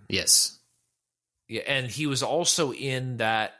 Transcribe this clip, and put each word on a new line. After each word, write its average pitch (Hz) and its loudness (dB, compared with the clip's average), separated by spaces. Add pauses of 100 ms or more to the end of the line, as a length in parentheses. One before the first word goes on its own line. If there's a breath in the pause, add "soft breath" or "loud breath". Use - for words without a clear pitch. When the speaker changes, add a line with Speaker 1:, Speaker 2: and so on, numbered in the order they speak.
Speaker 1:
Yes. - 2 (920)
Speaker 2:
Yeah, 113 -6
and 135 0
he 127 -4
was 131 -2
also 147 0
in 127 -4
that. 110 0